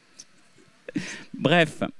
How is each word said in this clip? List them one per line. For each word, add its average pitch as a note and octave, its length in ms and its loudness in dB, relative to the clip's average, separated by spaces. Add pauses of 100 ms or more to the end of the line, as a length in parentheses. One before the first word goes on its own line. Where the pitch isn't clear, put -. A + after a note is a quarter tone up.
(380)
<laughs> - 960 -12
Bref. E3 480 2 (180)